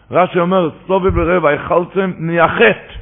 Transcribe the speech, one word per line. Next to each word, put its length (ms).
רש"י 280
אומר, 300
סובב 300
לרעהו 260
ויחלצם, 720
נייחד. 460